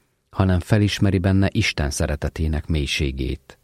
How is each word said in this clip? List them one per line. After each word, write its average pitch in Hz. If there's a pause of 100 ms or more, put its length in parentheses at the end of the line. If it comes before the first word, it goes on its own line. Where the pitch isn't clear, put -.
(300)
hanem 92
felismeri 101
benne 95
Isten 76
szeretetének 73
mélységét. 67